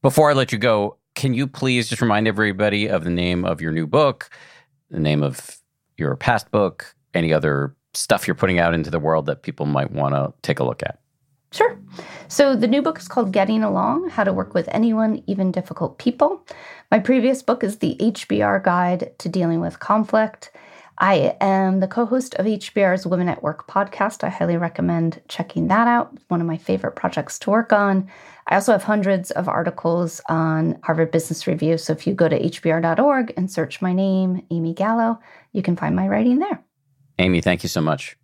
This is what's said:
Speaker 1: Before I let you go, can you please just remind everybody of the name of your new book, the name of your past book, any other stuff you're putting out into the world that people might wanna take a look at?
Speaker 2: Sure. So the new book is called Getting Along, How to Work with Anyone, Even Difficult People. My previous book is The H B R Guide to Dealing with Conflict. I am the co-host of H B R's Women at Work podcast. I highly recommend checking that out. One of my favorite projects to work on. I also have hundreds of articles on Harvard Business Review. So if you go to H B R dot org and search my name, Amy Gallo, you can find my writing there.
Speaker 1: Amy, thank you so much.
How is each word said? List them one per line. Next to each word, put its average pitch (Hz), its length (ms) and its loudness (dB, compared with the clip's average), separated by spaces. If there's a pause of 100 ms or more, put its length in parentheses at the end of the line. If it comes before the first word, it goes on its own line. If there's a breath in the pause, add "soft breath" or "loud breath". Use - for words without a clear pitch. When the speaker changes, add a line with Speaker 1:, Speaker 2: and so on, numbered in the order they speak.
Speaker 1:
Before 147 300 6
I - 20 4
let 135 180 2
you 113 60 -2
go, 107 400 0 (160)
can 131 220 -2
you 135 100 -2
please 127 420 0
just - 140 -4
remind 110 260 2
everybody 104 600 0
of 90 160 -2
the 85 80 -2
name 90 340 0
of 82 160 -4
your 80 100 -4
new 80 140 -2
book, 135 460 0 (580 loud breath)
the - 100 -8
name 76 220 2
of - 400 -6 (360)
your 71 180 -2
past - 340 -2
book, - 460 -2 (180)
any 82 180 0
other 71 440 0 (180)
stuff - 340 -2
you're 90 60 -2
putting 92 240 0
out 85 160 4
into 78 160 -2
the 80 100 -2
world 78 280 0
that 73 160 -6
people - 240 -6
might 71 240 -2
wanna 69 500 -2
take 71 180 -4
a 65 40 0
look 62 180 -4
at? - 160 -8 (560)
Speaker 2:
Sure. 466 240 2 (520 loud breath)
So 277 260 4
the 226 120 2
new 269 140 4
book 320 160 -2
is - 120 -18
called 202 240 -2
Getting 208 280 2
Along, 220 480 0
How 214 140 -2
to 190 80 2
Work 185 220 -4
with 175 180 -2
Anyone, 220 560 0
Even 190 240 0
Difficult - 460 -6
People. 294 500 0 (420 loud breath)
My 214 80 4
previous 254 460 2
book 165 180 0
is 208 180 -4
The - 220 -2
H - 280 -2
B 208 120 0
R 202 160 2
Guide 180 600 0
to - 80 -8
Dealing 170 320 0
with 170 220 -6
Conflict. 214 680 0 (480 loud breath)
I 190 420 4
am 190 400 2
the 190 80 0
co-host 247 460 -2
of 190 120 0
H 208 260 -4
B 202 100 4
R's 190 220 2
Women 180 220 0
at - 160 -4
Work 147 240 -4
podcast. 196 560 -2
I - 60 -2
highly 170 260 0
recommend 170 720 -2
checking - 400 -4
that 233 220 4
out. - 280 0 (120)
One 175 100 0
of 170 80 0
my 165 80 -2
favorite 190 400 -4
projects - 440 -4
to - 100 -4
work 226 240 2
on. 196 340 2 (400 loud breath)
I - 80 2
also 196 160 2
have 196 120 4
hundreds 196 480 0
of 180 180 -2
articles 170 800 -2
on 160 540 0
Harvard 160 280 0
Business 165 360 -2
Review. 165 300 0
So 160 140 -6
if 160 160 -4
you 156 60 0
go 165 160 2
to 151 160 0
H - 160 -4
B 165 100 0
R 160 80 2
dot 165 180 0
org 262 380 2
and 185 160 -4
search 151 300 -6
my 185 100 0
name, 190 500 0 (100)
Amy 165 220 -2
Gallo, 226 460 0 (320 loud breath)
you 202 100 -4
can 175 140 0
find 165 220 -2
my 190 100 0
writing 233 320 2
there. 381 240 -4 (560)
Speaker 1:
Amy, 90 220 4
thank 90 200 2
you 87 60 -6
so 85 140 -2
much. 76 420 -2